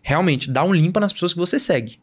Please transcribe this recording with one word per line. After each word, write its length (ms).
realmente, 460
dar 140
um 100
limpa 280
nas 120
pessoas 200
que 80
você 180
segue. 440